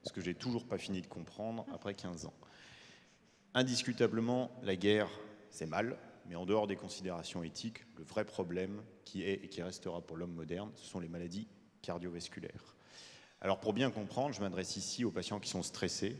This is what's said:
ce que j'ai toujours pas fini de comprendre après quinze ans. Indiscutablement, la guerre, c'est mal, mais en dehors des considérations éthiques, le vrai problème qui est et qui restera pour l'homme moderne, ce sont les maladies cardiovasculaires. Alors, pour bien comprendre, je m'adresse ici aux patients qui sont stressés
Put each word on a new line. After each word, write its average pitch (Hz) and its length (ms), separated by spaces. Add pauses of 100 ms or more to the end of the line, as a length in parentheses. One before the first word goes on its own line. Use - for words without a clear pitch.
ce - 80
que - 80
j'ai 87 160
toujours 117 320
pas 98 100
fini 92 240
de - 60
comprendre 110 680
après 101 200
quinze 85 320
ans. 78 80 (1200)
Indiscutablement, 120 960 (120)
la 95 120
guerre, 101 320 (420)
c'est - 160
mal, 98 320 (300)
mais 87 80
en 87 100
dehors 104 220
des 98 80
considérations 87 680
éthiques, 85 440 (120)
le 80 60
vrai 107 220
problème 95 560 (240)
qui 98 180
est 98 180
et - 60
qui - 140
restera 87 400
pour 82 160
l'homme 87 160
moderne, 85 420
ce - 100
sont - 140
les 82 80
maladies 85 400 (340)
cardiovasculaires. 87 960 (640)
Alors, 95 220
pour 107 100
bien 120 200
comprendre, 123 440
je 98 60
m'adresse 92 340
ici 117 300
aux 101 60
patients 95 280
qui - 100
sont 90 140
stressés 101 560